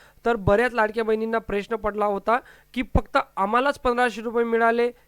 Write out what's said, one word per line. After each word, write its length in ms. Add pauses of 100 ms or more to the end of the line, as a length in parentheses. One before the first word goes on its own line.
(260)
तर 100
बऱ्याच 380
लाडक्या 300
बहिणींना 340
प्रश्न 380
पडला 280
होता 340 (360)
की 80
फक्त 360 (180)
आम्हालाच 420
पंधराशे 440
रुपये 220
मिळाले 460 (180)